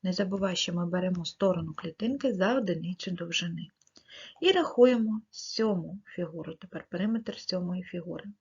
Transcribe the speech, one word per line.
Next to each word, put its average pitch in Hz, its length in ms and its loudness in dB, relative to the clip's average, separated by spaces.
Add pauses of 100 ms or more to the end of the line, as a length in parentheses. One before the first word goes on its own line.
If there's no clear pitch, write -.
Не 185 100 0
забувай, 190 440 0
що - 160 -2
ми 175 140 0
беремо 180 380 0
сторону 170 500 0
клітинки 240 600 -2
за 190 200 2
одиницю 180 560 -2
довжини. 170 580 -4 (720)
І 370 120 4
рахуємо 240 760 6
сьому 196 760 -2
фігуру, 165 480 -8
тепер 165 340 -14
периметр 214 500 -2
сьомої 180 440 -2
фігури. 170 420 -8 (160)